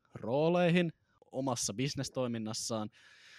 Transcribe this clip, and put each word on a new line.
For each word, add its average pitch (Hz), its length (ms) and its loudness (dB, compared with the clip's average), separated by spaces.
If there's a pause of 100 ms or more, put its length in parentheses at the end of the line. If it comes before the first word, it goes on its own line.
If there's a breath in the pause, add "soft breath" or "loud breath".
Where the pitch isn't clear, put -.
(140)
rooleihin 165 800 4 (400)
omassa 127 420 -2
bisnestoiminnassaan, 117 1160 -4 (480 loud breath)